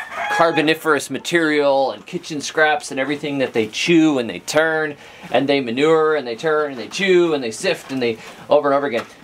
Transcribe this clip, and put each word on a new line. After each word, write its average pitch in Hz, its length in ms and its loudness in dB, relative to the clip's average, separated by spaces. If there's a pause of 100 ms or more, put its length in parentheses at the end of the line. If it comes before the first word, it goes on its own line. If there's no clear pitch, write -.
(320)
carboniferous 160 800 2
material 143 800 0
and 104 140 -14
kitchen 160 360 -8
scraps 151 500 0
and 135 80 -4
everything 143 400 -4
that 127 140 -2
they 110 140 0
chew 160 520 4
and 113 100 -4
they 87 100 -8
turn 156 560 -2 (360)
and 135 160 2
they 139 120 2
manure 156 560 2
and 131 120 -4
they 117 80 -6
turn 151 360 -2
and 127 80 -12
they 107 80 -10
chew 175 460 2
and 139 100 -2
they 113 80 -4
sift - 400 -4
and 131 100 -2
they 117 160 0 (320)
over 143 200 4
and 139 60 4
over 143 120 0
again. 113 180 -4 (180)